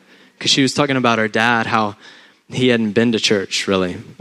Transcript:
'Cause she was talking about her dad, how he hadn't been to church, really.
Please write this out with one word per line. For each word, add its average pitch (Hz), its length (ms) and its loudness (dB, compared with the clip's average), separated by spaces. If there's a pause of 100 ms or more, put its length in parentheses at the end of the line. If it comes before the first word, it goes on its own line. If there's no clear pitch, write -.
(380)
'Cause - 120 -2
she 143 120 2
was 127 100 2
talking 139 240 0
about 117 220 2
her 110 80 0
dad, 113 400 0
how 107 300 0 (520)
he 127 200 0
hadn't 113 240 2
been 117 200 2
to 107 60 0
church, - 480 -2
really. 95 300 0 (240)